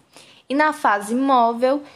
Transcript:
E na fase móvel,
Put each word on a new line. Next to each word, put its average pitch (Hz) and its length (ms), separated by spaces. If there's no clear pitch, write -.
E 254 40
na 302 200
fase 214 420
móvel, 254 680